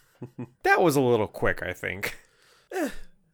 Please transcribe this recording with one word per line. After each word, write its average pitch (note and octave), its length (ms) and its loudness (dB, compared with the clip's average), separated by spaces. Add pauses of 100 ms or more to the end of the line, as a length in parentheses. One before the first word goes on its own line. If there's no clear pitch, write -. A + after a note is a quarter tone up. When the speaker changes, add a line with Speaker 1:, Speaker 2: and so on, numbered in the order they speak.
(200)
Speaker 1:
<laughs> - 440 -16
That F#4+ 180 4
was D3+ 140 6
a C#3+ 40 4
little A#2+ 280 4
quick, F#2 340 -2
I F2 100 -6
think. F#2+ 460 -8 (540)
Speaker 2:
Eh, E4 180 -4 (440)